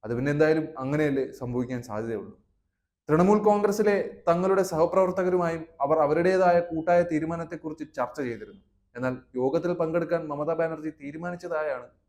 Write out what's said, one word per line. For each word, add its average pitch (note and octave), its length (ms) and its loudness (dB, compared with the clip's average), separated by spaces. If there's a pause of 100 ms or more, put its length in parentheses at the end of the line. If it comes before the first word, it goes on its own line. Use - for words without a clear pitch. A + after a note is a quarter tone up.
അത് A2+ 120 -6
പിന്നെ C3+ 160 0
എന്തായാലും D#3 340 0 (120)
അങ്ങനെയല്ലേ C3+ 480 -2 (140)
സംഭവിക്കാൻ B2 500 -6
സാധ്യതയുള്ളൂ. G#2+ 440 -8 (760)
തൃണമൂൽ F#3 300 6
കോൺഗ്രസിലെ G#3 580 2 (300)
തങ്ങളുടെ F#3 360 2
സഹപ്രവർത്തകരുമായും F3+ 1000 2 (180)
അവർ D3+ 180 2
അവരുടേതായ F3 600 4
കൂട്ടായ E3+ 440 2
തീരുമാനത്തെക്കുറിച്ച് D#3+ 840 -6 (120)
ചർച്ച B2 240 -4
ചെയ്തിരുന്നു. G#2+ 420 -8 (320)
എന്നാൽ B2+ 200 -4 (200)
യോഗത്തിൽ D#3+ 380 0
പങ്കെടുക്കാൻ E3 540 -2
മമതാ D3 260 -4
ബാനർജി D#3+ 360 -4
തീരുമാനിച്ചതായാണ് D#3 1000 -8 (200)